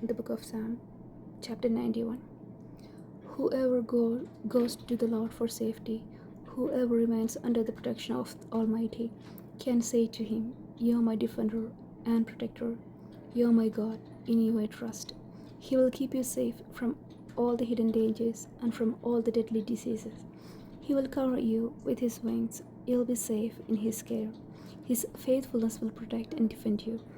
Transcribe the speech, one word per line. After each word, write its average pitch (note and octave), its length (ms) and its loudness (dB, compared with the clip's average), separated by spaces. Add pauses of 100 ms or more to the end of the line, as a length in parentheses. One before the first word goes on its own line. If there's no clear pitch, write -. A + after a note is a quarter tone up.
the A#3 140 -2
book A3 160 -8
of A3+ 120 -2
Psalm, A3 280 -6 (720)
chapter A#3 260 -2
ninety-one. A3+ 520 0 (1160)
Whoever C4 420 4 (100)
go-, A#3+ 360 4 (260)
goes A#3+ 220 4
to - 260 -4
the A#3 60 4
Lord A3+ 260 0
for A#3 140 -2
safety, A3+ 500 -2 (480)
whoever B3 520 2
remains A3+ 400 4 (120)
under A#3 140 6
the A3 140 0
protection A#3 400 -4
of - 240 -4
the - 160 -16
Almighty, A3+ 560 0 (520)
can A#3+ 160 4
say A#3 200 4 (160)
to A3+ 80 -2
him, A3 300 -2 (320)
"You A#3 120 8
are A#3 100 6
my A3 60 4 (100)
defender A3+ 360 0 (440)
and A3+ 260 4
protector. A#3 400 -4 (640)
You A#3+ 140 6
are A#3 100 10
my A3 100 6
God, A3 320 -2 (260)
in A#3 200 6
you A3+ 160 4
I G#3+ 40 2 (120)
trust." - 360 -8 (520)
He C4 100 2
will B3+ 220 8
keep C4 200 -2
you B3+ 60 2
safe B3 340 0 (140)
from - 240 -2 (400)
all A#3+ 240 4
the A#3 100 0
hidden A3+ 220 4
dangers A3+ 500 2 (180)
and A#3 140 0
from A3+ 300 2
all A#3+ 180 4
the A3+ 160 2
deadly A3 320 2
diseases. A3 480 -4 (640)
He C#4 180 2
will C4 100 2 (100)
cover C4 200 4 (140)
you A3+ 200 2 (120)
with C4 160 0
his A#3+ 240 0
wings. A3+ 380 0 (240)
You'll B3 280 4
be A#3+ 60 -2 (100)
safe A3 380 0
in A3 180 4
his A3 160 -2
care. A3 300 -2 (580)
His A#3+ 160 0 (220)
faithfulness B3 520 2
will A3 220 -2
protect A3+ 320 -6
and A3 220 4
defend G#3 320 0
you. A3+ 100 -2 (180)